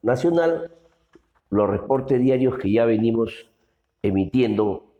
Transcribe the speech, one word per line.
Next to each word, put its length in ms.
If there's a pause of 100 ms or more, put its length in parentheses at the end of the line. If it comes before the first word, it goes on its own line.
nacional, 720 (720)
los 200
reportes 500
diarios 380
que 120
ya 140
venimos 680 (520)
emitiendo 1000